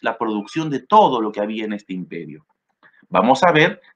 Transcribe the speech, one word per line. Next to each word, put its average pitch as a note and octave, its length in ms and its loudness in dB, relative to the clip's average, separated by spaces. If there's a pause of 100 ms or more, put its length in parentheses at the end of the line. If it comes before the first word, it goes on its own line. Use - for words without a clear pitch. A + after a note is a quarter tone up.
la A2+ 180 -6
producción A2 500 -4
de C3 120 -4
todo E3 400 4
lo G#2+ 100 -4
que G#2 100 -6
había A2 240 -6
en G#2+ 80 -6
este G2+ 200 -12
imperio. E2 520 -12 (640)
Vamos B2+ 340 2
a F3 80 4
ver D3+ 300 2 (140)